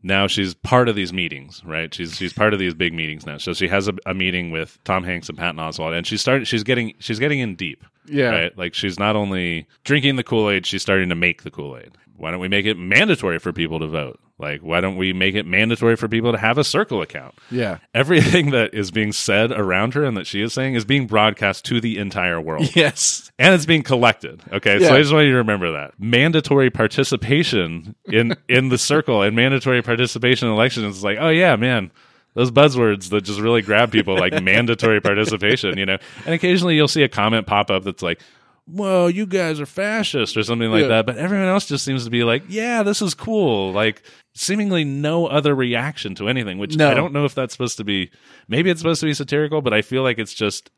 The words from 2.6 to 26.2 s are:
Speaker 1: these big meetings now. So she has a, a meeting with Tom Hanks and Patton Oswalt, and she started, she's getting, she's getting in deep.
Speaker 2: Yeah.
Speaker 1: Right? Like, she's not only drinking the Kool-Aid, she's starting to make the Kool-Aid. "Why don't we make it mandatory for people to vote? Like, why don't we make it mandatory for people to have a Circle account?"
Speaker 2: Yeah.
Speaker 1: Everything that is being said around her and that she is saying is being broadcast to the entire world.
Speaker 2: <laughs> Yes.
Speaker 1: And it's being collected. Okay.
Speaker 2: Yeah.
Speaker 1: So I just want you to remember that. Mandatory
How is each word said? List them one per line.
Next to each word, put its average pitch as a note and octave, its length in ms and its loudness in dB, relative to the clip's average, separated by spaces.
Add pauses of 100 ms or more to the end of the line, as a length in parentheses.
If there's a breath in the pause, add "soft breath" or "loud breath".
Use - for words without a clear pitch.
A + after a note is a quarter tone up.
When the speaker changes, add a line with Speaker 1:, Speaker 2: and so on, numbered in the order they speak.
Speaker 1:
these F2+ 120 -2
big E2 220 -2
meetings D2+ 320 -10
now. D2 120 -12
So F2+ 140 -8
she F2 160 -2
has G2 200 0
a, G2 60 -4 (120)
a F#2 80 -6
meeting F2+ 380 -4
with D#2+ 320 -8
Tom F#2 200 -2
Hanks F2 240 -8
and D#2+ 80 -14
Patton E2+ 220 -6
Oswalt, D#2+ 380 -6
and E2+ 100 -6
she A2 100 -6
started, B2+ 300 0
she's A2+ 160 -2
getting, A#2+ 380 -4
she's A2 180 -8
getting C#3+ 220 -2
in G#2 160 -6
deep. E2 280 -10 (220)
Speaker 2:
Yeah. C#3 240 0
Speaker 1:
Right? E2+ 260 -2
Like, F2+ 180 -8
she's F#2 240 -4
not G#2+ 180 0
only F2+ 500 -2 (180)
drinking C#3 320 0
the B2 80 -4
Kool-Aid, G#2 400 0
she's - 180 -6
starting F#2+ 280 2
to F2 60 0
make F2 260 0
the - 80 -16
Kool-Aid. C#2 420 -14 (240)
"Why D#2+ 140 -8
don't F2+ 100 -8
we F#2 80 -6
make G2 160 2
it G#2 140 0
mandatory G2 600 2
for F2 140 -6
people D#2+ 280 -4
to D#2+ 60 -4
vote? D#2 320 -8 (220)
Like, D2 200 -8
why E2 200 0
don't F#2+ 160 -2
we F#2+ 160 -2
make F#2 220 0
it G#2 120 -2
mandatory A2+ 500 2
for A2+ 120 -4
people A2+ 240 0
to A2+ 60 -2
have A2 200 0
a D3 60 2
Circle C#3+ 380 -2
account?" C2+ 320 -12 (160 soft breath)
Speaker 2:
Yeah. A2 280 -4 (160)
Speaker 1:
Everything D3 580 4
that A#2 200 2
is G2+ 180 -4
being G#2 220 -2
said A2 400 0
around G2+ 420 0
her D3 100 0
and A#2+ 120 -2
that F#2 100 -6
she G2 140 -6
is A2+ 140 -4
saying C3 200 -2
is A2 120 0
being C3 200 2
broadcast G#2 600 2
to A#2+ 160 0
the A2 160 -4
entire F2+ 420 -4
world. D#2+ 320 -2
Speaker 2:
<laughs> - 40 2
Yes. - 640 0
Speaker 1:
And F3+ 160 8
it's D3+ 120 2
being D#3+ 180 4
collected. A#2 580 2 (100)
Okay. G2+ 280 2
Speaker 2:
Yeah. E3+ 80 8
Speaker 1:
So C#3+ 80 8
I C#3 60 8
just C#3+ 100 2
want D3+ 140 6
you C3+ 60 4
to B2+ 60 4
remember G2+ 340 0
that. C#2+ 280 -10
Mandatory C3+ 680 4